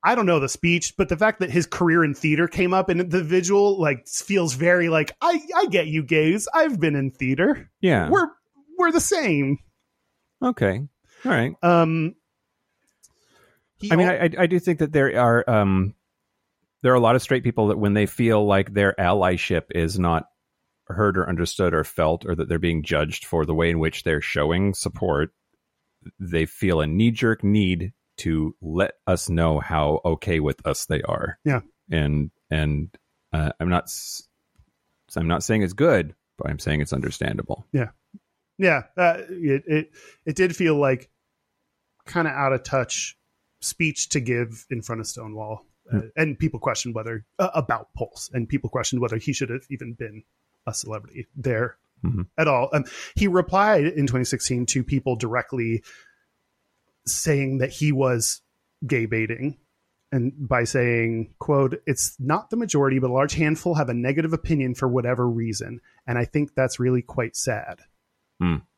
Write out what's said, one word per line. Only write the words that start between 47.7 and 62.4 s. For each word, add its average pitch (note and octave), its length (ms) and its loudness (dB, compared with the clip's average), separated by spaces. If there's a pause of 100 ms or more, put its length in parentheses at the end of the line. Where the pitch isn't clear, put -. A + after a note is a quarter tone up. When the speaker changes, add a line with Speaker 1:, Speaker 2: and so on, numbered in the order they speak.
Speaker 1:
Pulse, - 380 -10
and A#2+ 160 -4
people C3+ 220 -4
questioned B2 320 -4
whether A2 160 -2
he C#3 160 -4
should A#2+ 160 -6
have C3 200 -10
even B2+ 220 -12
been A2 300 -16 (440)
a A#2 60 -8
celebrity G#2+ 540 -12 (100)
there B2 400 -4 (280)
Speaker 2:
Mm-hmm. G#2 180 0 (140)
Speaker 1:
at D#3 120 2
all. C3+ 240 2
Um, C#3+ 120 0 (300)
he G3+ 140 2
replied F#3 580 4
in D3+ 200 0
twenty B2 200 0
sixteen B2 400 -2
to C3 180 -2
people C3 320 0
directly A#2 680 -4 (1200)
saying C#3 520 -2
that B2+ 120 -2
he D3+ 220 0
was B2+ 500 0 (440)
gay A#2 200 0
baiting, A2+ 520 -4 (540)
and C3 240 0
by B2+ 280 0
saying, A2+ 760 -2
quote, C#3 480 0
"It's - 320 -4
not D#3 320 -4